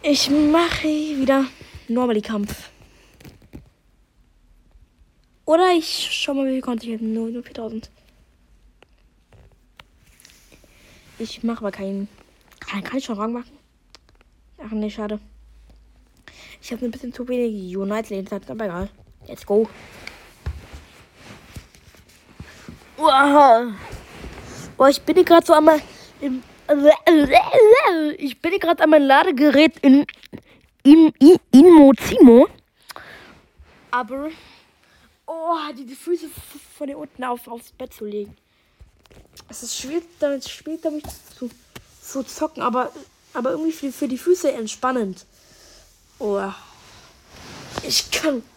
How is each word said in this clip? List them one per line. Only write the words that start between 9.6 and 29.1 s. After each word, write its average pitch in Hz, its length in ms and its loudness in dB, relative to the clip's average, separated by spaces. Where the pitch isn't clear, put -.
Ich - 240 -16
mache 226 160 -8
aber 202 140 -10
keinen. 196 360 -10
Kann, 196 240 -12
kann 240 140 -12
ich 269 80 -8
schon 214 140 -12
Rang 226 160 -8
machen? - 240 -18
Ach 214 60 -16
nee, 214 180 -8
schade. 208 320 -12
Ich - 100 -14
habe 240 140 -10
ein 233 40 -6
bisschen 247 220 -16
zu 247 160 -14
wenig 214 480 -6
Unite-Leben, 196 720 -8
aber 226 160 -12
egal. 185 240 -10
Let's - 160 -20
go. 208 240 -2
Wow. 277 760 4
Boah, 269 140 4
ich 277 100 -2
bin 302 140 -4
hier 349 100 4
grad 339 220 4
so 339 80 4
einmal 311 260 4
im, 262 220 -8
ich 269 220 -10
bin 330 100 -6
hier 381 100 -4
grad 339 220 -2
an 320 80 2
mein 302 140 4
Ladegerät 285 720 2